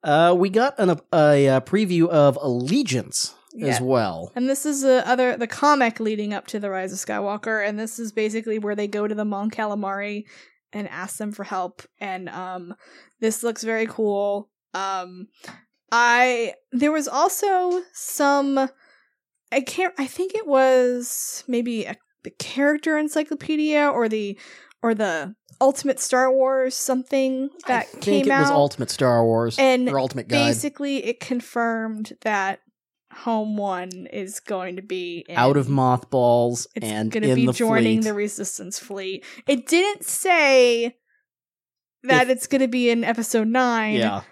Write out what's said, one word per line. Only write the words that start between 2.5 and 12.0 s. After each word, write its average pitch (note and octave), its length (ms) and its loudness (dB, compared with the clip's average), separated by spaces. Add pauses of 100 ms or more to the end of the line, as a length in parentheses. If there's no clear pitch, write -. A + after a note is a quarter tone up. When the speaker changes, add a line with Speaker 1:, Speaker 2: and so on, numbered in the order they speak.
Speaker 1:
as B2+ 200 0
Speaker 2:
Yeah. - 20 -4
Speaker 1:
well. G2+ 520 0
Speaker 2:
And B3 140 -2
this C#4 160 -2
is C#4+ 180 -2
the C4 260 4
other, B3 280 2
the A#3 100 -4
comic C4 540 2
leading G#3+ 340 -4
up - 140 -10
to G#3+ 120 -8
The G3+ 100 -6
Rise F#3+ 220 -6
of F#3+ 60 -12
Skywalker, G#3 680 -4
and G#3 120 -4
this A3 200 -8
is A3+ 140 -10
basically A3 460 -4
where G#3 180 -4
they G#3 120 -4
go G#3 180 -4
to G#3 80 -4
the G#3+ 100 -4
Mon G#3 260 -4
Calamari G#3 760 -6 (480)
and G#3 160 -8
ask F3+ 300 -12
them G#3 140 -8
for G#3 120 -10
help. F#3 380 -8 (180)